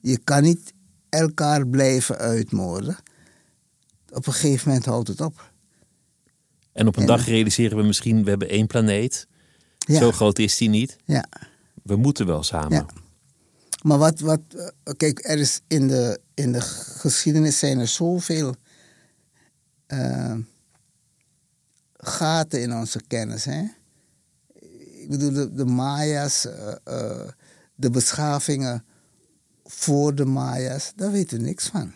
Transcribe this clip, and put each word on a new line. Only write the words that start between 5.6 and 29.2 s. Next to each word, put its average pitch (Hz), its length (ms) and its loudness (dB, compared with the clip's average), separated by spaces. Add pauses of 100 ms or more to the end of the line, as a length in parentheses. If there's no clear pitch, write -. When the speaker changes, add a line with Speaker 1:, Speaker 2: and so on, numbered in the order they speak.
Speaker 2:
En 110 160 2
op 104 80 2
een 104 60 0
Speaker 1:
En 101 60 4
Speaker 2:
dag 117 180 4
realiseren 110 520 2
we 107 60 2
misschien, 107 400 2
we 101 60 0
hebben 101 200 0
één 107 180 2
planeet. 110 600 0 (500)
Speaker 1:
Ja. 151 220 4
Speaker 2:
Zo 120 120 8
groot 104 280 4
is 107 180 2
die 113 120 2
niet. 110 360 2
Speaker 1:
Ja. 143 200 0 (580)
Speaker 2:
We 101 120 -2
moeten 123 300 2
wel 78 180 0
samen. 78 280 -2
Speaker 1:
Ja. - 140 0 (960)
Maar 151 160 4
wat, 156 220 4
wat, 156 220 0 (140)
eh, - 420 -14
kijk, 151 280 0
er 156 120 0
is - 300 -2
in 143 200 2
de, 123 320 0 (140)
in 139 180 -2
de 120 100 -2
geschiedenis - 1000 0
zijn 135 200 2
er 117 80 0
zoveel, 165 680 -2 (1300)
eh, 127 500 -4 (1600)
gaten 160 640 -2
in 120 120 -2
onze 113 340 -6
kennis, 110 380 -4
hè? 147 180 -4 (1400)
Ik 147 100 -18
bedoel, 143 220 -2
de, 139 220 -2
de 135 120 -2
Maya's, 143 800 0
eh, 104 280 -10 (100)
eh, - 460 -8 (460)
de 131 140 0
beschavingen 135 960 -2 (800)